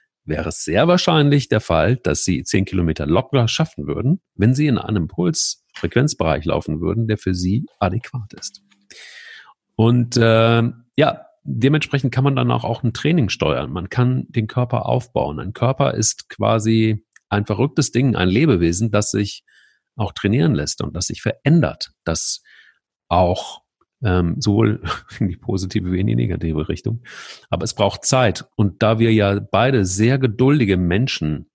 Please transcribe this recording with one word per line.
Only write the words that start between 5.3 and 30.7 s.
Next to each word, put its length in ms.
laufen 360
würden, 280
der 100
für 160
sie 320
adäquat 540
ist. 280
Und, 420
äh, 460
ja, 300
dementsprechend 720
kann 100
man 120
dann 160
auch, 120
auch 200
ein 100
Training 340
steuern. 420
Man 200
kann 380
den 180
Körper 400
aufbauen. 540
Ein 120
Körper 420
ist 360
quasi 720
ein 180
verrücktes 440
Ding, 240
ein 140
Lebewesen, 640
das 180
sich 340
auch 160
trainieren 420
lässt 280
und 120
das 120
sich 140
verändert, 680
das 380
auch, 540
ähm, 360
sowohl 440
<laughs> 200
in 80
die 80
positive 560
wie 80
in 60
die 100
negative 520
Richtung. 340
Aber 140
es 100
braucht 300
Zeit. 400
Und 260
da 160
wir 140
ja 260
beide 480
sehr 320
geduldige 580